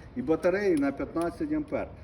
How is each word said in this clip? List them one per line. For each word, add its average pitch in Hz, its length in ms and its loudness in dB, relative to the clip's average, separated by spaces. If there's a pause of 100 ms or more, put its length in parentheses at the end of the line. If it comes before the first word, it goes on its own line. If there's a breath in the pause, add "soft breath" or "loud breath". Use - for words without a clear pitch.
(160 loud breath)
і 123 60 0
батареєю 175 560 4
на 139 140 0
п'ятнадцять 330 600 -2
ампер. 294 360 -2 (160 loud breath)